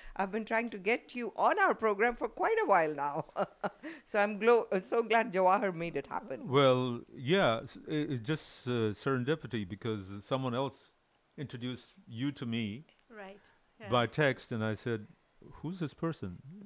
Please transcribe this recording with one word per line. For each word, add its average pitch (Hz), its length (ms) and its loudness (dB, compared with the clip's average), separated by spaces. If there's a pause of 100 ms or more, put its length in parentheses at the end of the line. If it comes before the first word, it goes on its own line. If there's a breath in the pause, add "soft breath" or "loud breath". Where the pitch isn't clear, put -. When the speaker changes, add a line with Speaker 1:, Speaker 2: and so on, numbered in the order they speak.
(180 loud breath)
Speaker 1:
I've 190 140 -2
been 214 140 -4
trying 226 260 0
to 214 60 -10
get 202 380 -2
you 240 200 -6
on 269 240 4
our 370 140 6
program 220 420 2
for 240 120 -4
quite 427 360 0
a 349 40 0
while 165 260 4
now. 143 320 -2 (100)
<laughs> 190 100 0 (600 loud breath)
So 214 140 0
I'm 208 200 2
glo-, 226 320 6
uh, 196 80 2
so 233 240 0
glad 220 300 2
Jawahar 185 400 4
made 170 240 -6
it 139 100 -6
happen. 175 400 -6
Speaker 2:
Well, 127 540 6 (140)
yeah, 135 480 2
s-, - 140 -14 (120)
i-, - 40 -2
it's 147 280 -2
just, - 460 -6
uh, 113 240 2 (120)
serendipity 127 640 -2
because 104 380 -4 (180)
someone 131 320 -2
else 135 380 -4 (440)
introduced 123 560 -10 (140)
you 127 260 -4
to 135 120 -10
me 113 380 -4 (260)
Speaker 3:
Right, 196 300 -16 (400)
yeah. 147 100 -14
Speaker 2:
by 120 180 2
text, 135 440 0
and 110 120 -2
I 110 120 0
said, 110 320 -6 (540)
"Who's 175 180 -8
this 156 140 -6
person?" 107 440 -6 (280)